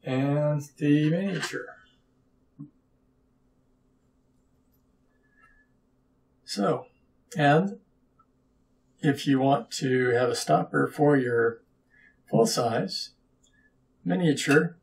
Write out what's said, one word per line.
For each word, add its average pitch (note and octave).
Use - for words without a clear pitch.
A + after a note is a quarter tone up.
And C#3+
the D3+
miniature. F3+
So, F#3
and E3
if C#3
you C3+
want C#3
to B2+
have A#2+
a A#2
stopper -
for D3
your A#2
full A2+
size -
miniature E3